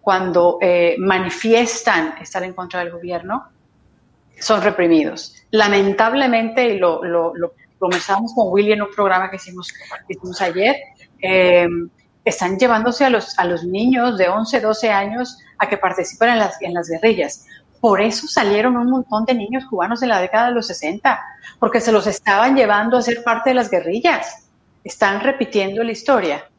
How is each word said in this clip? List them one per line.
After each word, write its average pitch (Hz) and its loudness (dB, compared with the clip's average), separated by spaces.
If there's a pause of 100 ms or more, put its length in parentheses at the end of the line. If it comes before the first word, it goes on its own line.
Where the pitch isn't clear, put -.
cuando, 175 2
eh, 175 2
manifiestan 190 0
estar 180 -8
en 185 -10
contra 180 -8
del 170 -6
gobierno, 175 -8 (920)
son 202 0
reprimidos. 170 0 (160)
Lamentablemente, 226 2
y 202 0
lo, 175 0
lo, 170 -2
lo 170 -6 (240)
conversamos 196 -2
con 220 2
Willy 202 2
en 208 0
un 202 -6
programa 190 0
que 190 -12
hicimos, 180 -16 (360)
que 185 -10
hicimos 180 -10
ayer, 190 0 (440)
eh, 180 4 (560)
están 190 -2
llevándose 240 2
a 269 4
los, 226 -2
a 180 0
los 170 -2
niños 233 0
de 180 4
once, 220 0
doce 220 0
años 208 -4 (200)
a 202 0
que 202 -2
participen 190 0
en 233 2
las, - -2
en 175 -8
las 170 -6
guerrillas. 165 -2 (320)
Por 202 4
eso 226 -2
salieron 220 2
un 240 0
montón 226 -2
de 254 0
niños 240 -4
cubanos 220 -4
en 247 -2
la 196 2
década 214 0
de 240 -2
los 233 -2
sesenta, 190 -2 (380)
porque 226 2
se 233 0
los 208 2
estaban 214 2
llevando 226 2
a 240 2
ser 233 -2
parte 233 0
de 262 2
las 233 0
guerrillas. 208 -2 (360)
Están 202 -2
repitiendo 214 -2
la 233 -4
historia. 185 -2 (120)